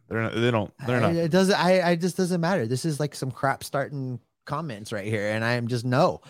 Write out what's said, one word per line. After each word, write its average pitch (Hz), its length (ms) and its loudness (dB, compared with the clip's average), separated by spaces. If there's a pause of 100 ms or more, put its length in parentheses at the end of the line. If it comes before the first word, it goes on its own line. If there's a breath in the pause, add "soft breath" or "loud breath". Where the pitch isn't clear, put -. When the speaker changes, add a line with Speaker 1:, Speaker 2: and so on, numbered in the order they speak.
Speaker 1:
They're 113 120 -2
not, 113 140 -2
they 120 160 4
don't, 107 200 0 (140)
they're 123 120 0
Speaker 2:
I, - 20 2
Speaker 1:
not. 170 160 2
Speaker 2:
it 165 160 0
doesn't, 190 260 4
I, 175 340 4
I 175 40 4
just 170 220 -2
doesn't 180 240 0
matter. 165 260 0
This 123 160 -2
is, 156 160 -2
like, 151 160 -4
some 131 160 -4
crap 135 320 -2
starting 131 560 -6 (260)
comments 143 460 -8
right 101 140 -6
here. 107 240 0
And 110 160 0
I 120 80 2
am 117 160 -2
just, 120 160 -2
no, 127 440 2